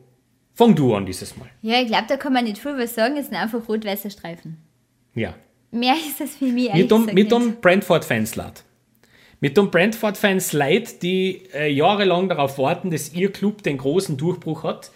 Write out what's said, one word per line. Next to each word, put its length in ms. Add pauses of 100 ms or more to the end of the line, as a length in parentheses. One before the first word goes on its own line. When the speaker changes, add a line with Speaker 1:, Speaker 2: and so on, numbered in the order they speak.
(540)
Speaker 1:
Fang 220
du 200
an 100
dieses 300
Mal. 140 (120)
Speaker 2:
Ja, 200
ich 60
glaub, 200
da 80
kann 160
man 140
nicht 140
viel 180
was 180
sagen. 220
Es 100
sind 80
einfach 320
rot-weiße 420
Streifen. 480 (560)
Speaker 1:
Ja. 200 (380)
Speaker 2:
Mehr 240
ist 260
das 140
für 100
mich 240
ehrlich 140
Speaker 1:
Mit 80
dem, 100
Speaker 2:
gesagt 140
Speaker 1:
mit 160
Speaker 2:
nicht. 0
Speaker 1:
dem 300
Brentford-Fans 760
leid. 260 (800)
Mit 160
dem 140
Brentford-Fans 840
leid, 500
die, 380 (120)
äh, 160
jahrelang 600
darauf 280
warten, 340
dass 220
ihr 180
Club 320
den 140
großen 380
Durchbruch 480
hat. 320